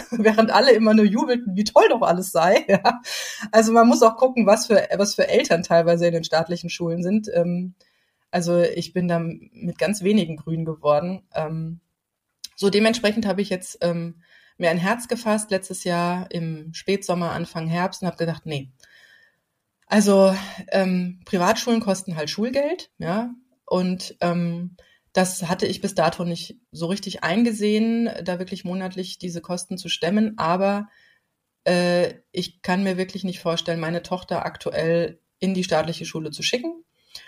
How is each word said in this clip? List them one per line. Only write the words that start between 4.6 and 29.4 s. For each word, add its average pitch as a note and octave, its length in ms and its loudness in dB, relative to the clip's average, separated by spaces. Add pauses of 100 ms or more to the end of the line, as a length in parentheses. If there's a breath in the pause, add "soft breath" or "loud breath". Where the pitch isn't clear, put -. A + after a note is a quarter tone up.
für, G3+ 280 4
was G3 200 0
für F#3+ 120 2
Eltern F#3 340 2
teilweise E3+ 440 4
in E3+ 80 2
den E3 100 -2
staatlichen E3 460 -2
Schulen E3+ 320 -4
sind. G#3 320 -2
Ähm, F3 400 -2 (560)
also F3 300 2
ich E3+ 340 -2
bin F3+ 120 0
da E3+ 120 0
mit E3 580 -8
ganz F3+ 260 -2
wenigen F3+ 340 0
grün E3 280 -6
geworden. D#3+ 600 -2 (100)
Ähm, D#3+ 460 -8 (760)
so G3 140 0
dementsprechend G#3+ 560 2
habe F#3+ 160 -2
ich G3+ 80 -4
jetzt, F#3 320 -8
ähm, E3+ 400 -4 (340 soft breath)
mir F3 140 0
ein F3 80 0
Herz G#3+ 300 -2
gefasst G#3+ 420 -2
letztes F#3+ 340 -6
Jahr F3 460 -2
im D#3+ 420 -8
Spätsommer, F3 600 -2
Anfang E3 340 -6
Herbst F3 340 -2
und F#3 80 -4
hab E3+ 80 -8
gedacht, E3 300 -6
nee. C#3 260 -8 (1120 soft breath)
Also, G3 480 6 (380 loud breath)
ähm, F3+ 520 0
Privatschulen A3 560 0
kosten F#3 360 -4
halt D#3 140 -6
Schulgeld, C#4 680 -4
ja, G#3+ 360 -4 (320)
und, F#3 540 -2
ähm, F3 560 -2 (360 soft breath)
das F#3 360 0
hatte F#3+ 180 -2
ich - 140 -4
bis G3+ 140 -6
dato E3 300 0
nicht E3+ 320 -8 (160)
so E3 140 -8
richtig G3 360 -6
eingesehen, A3 880 0 (140)
da F3 160 -4
wirklich F#3 240 -10
monatlich F#3 540 -8
diese E3+ 220 -10